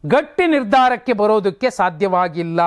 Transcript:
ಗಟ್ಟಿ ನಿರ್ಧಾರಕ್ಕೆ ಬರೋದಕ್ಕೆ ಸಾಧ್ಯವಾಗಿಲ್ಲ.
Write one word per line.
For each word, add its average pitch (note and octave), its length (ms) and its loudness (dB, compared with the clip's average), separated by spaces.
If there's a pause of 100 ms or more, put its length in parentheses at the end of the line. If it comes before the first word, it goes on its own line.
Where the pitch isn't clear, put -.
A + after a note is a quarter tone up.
ಗಟ್ಟಿ D4 400 0
ನಿರ್ಧಾರಕ್ಕೆ B3+ 640 2
ಬರೋದಕ್ಕೆ G#3+ 580 0
ಸಾಧ್ಯವಾಗಿಲ್ಲ. F3 960 -2